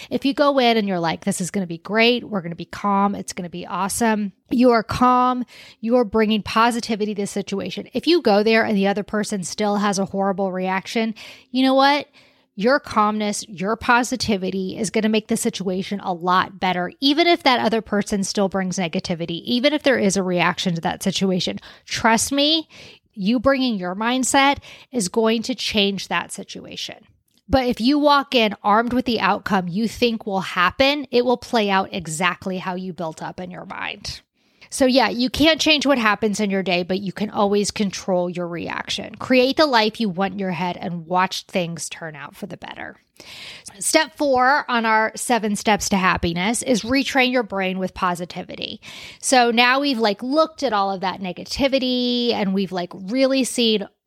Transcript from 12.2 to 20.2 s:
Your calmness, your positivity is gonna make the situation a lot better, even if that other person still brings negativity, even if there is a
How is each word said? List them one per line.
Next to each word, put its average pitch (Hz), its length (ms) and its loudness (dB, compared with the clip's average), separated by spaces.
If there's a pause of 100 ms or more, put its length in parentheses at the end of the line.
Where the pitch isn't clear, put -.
Your 247 260 2
calmness, 214 680 -2
your 202 280 -4
positivity 196 1040 0
is 214 100 -2
gonna 214 220 0
make 220 160 0
the 226 100 -2
situation 190 640 -4
a 190 140 -4
lot 180 440 0
better, 180 320 -2 (100)
even 294 260 4
if 339 160 4
that 247 180 4
other 226 220 0
person 202 420 -2
still 196 240 0
brings 185 300 -4
negativity, 170 640 -4
even 247 300 2
if 285 80 -2
there 247 160 4
is 196 180 2
a 196 60 0